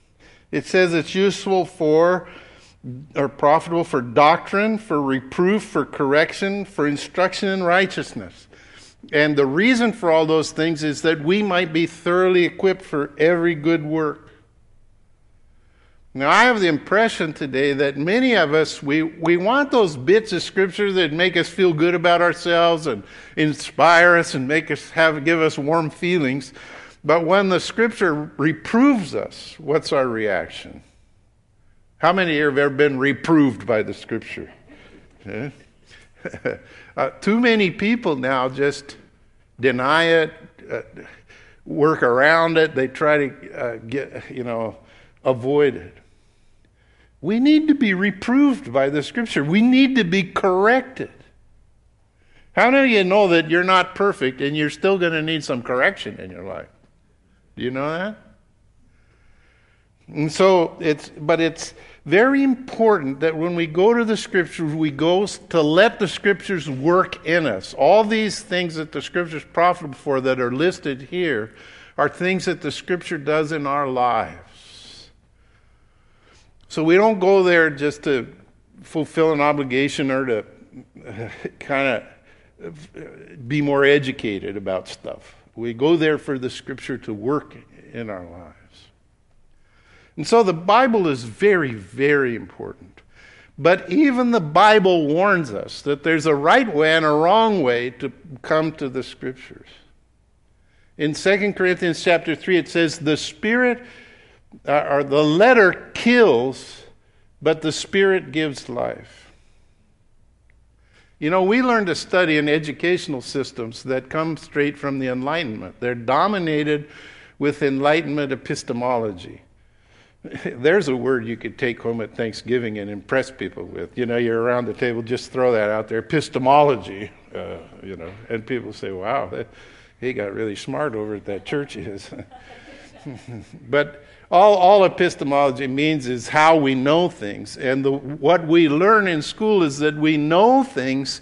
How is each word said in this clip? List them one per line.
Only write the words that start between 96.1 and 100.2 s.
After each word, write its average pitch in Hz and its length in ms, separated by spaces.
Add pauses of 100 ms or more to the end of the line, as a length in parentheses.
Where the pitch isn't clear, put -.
a 151 100
right 190 380
way 156 220
and 160 100
a 151 40
wrong 190 520
way 123 300
to 127 200 (300)
come 160 320
to 143 160
the 127 140
Scriptures. - 640 (1300)